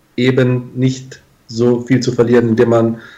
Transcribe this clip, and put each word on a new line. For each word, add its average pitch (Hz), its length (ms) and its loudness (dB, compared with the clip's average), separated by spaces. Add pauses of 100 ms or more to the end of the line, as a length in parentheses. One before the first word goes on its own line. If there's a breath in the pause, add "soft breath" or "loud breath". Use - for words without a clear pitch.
(160)
eben 127 580 0
nicht 127 460 -4 (260)
so 120 360 0
viel 127 180 0
zu 117 120 -4
verlieren, 117 360 2
indem 113 220 2
man 113 300 0 (180 loud breath)